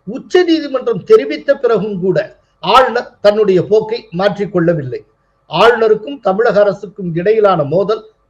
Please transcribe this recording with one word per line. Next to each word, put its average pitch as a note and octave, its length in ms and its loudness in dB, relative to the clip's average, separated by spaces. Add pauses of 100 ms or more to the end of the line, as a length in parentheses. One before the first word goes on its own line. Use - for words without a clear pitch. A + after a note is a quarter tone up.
உச்ச C#4+ 400 0
நீதிமன்றம் C4+ 600 -2
தெரிவித்த C#4 520 2
பிறகும் G#3 440 -2
கூட, E3+ 380 -2 (220)
ஆளுநர் A#3+ 600 0
தன்னுடைய G3+ 440 2
போக்கை G#3+ 420 -2 (100)
மாற்றிக்கொள்ளவில்லை. F3 880 -2 (440)
ஆளுநருக்கும் A3 720 0
தமிழக G3+ 400 0
அரசுக்கும் F#3 540 -4
இடையிலான F#3+ 480 0
மோதல் F#3+ 420 -4 (240)